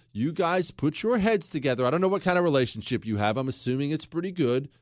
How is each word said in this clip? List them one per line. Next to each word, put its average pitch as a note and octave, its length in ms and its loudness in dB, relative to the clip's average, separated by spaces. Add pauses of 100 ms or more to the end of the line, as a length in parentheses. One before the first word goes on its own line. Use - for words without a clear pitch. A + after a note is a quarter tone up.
(120)
you C3 220 -2
guys F3+ 380 0
put - 320 -2
your A#3 160 2
heads G3+ 280 2
together. B2+ 380 0
I B2 40 4
don't E3 120 2
know F#3+ 80 2
what G3 120 0
kind F3+ 160 2
of F3+ 60 4
relationship B2+ 640 0
you G#2+ 120 -2
have. G#2 200 2
I'm C3 100 -2
assuming C3 440 -2
it's D#3 140 -4
pretty F3 260 -6
good. C#3 360 0 (140)